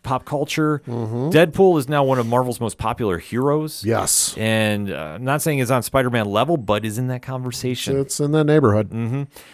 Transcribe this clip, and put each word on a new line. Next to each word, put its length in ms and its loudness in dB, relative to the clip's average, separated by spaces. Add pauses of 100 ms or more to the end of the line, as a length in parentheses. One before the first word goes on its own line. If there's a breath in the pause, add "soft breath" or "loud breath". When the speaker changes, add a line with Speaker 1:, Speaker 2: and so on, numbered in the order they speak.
Speaker 1:
pop 200 -4
culture. 600 -2
Speaker 2:
Mm-hmm. 440 -4
Speaker 1:
Deadpool 500 6
is 80 -6
now 160 2
one 160 2
of 80 0
Marvel's 320 0
most 180 -4
popular 400 -2
heroes. 680 -2
Speaker 2:
Yes. 520 0
Speaker 1:
And, 560 0
uh, 240 -8
I'm 80 -10
not 180 0
saying 160 0
it's 140 0
on 100 2
Spider-Man 440 0
level, 300 2
but 280 -2
is 140 -4
in 100 -2
that 140 -6
conversation. 760 -4
Speaker 2:
It's 220 -4
in 100 0
that 140 2
neighborhood. 460 4
Speaker 1:
Mm-hmm. 320 -4 (320 loud breath)